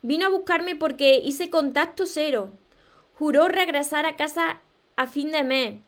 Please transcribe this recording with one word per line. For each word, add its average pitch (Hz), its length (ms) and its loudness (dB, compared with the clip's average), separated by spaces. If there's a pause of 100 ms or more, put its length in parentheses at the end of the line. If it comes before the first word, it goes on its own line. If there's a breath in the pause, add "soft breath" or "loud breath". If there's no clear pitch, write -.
Vino 311 240 0
a 392 40 4
buscarme 359 460 -2
porque 277 480 4
hice 285 260 -4
contacto 320 560 0
cero. 269 460 -2 (680 soft breath)
Juró 302 300 4
regresar 302 580 0
a 311 100 -4
casa 320 460 -4 (340)
a 254 120 -2
fin 294 240 -4
de 302 120 0
mes. 254 320 0 (120)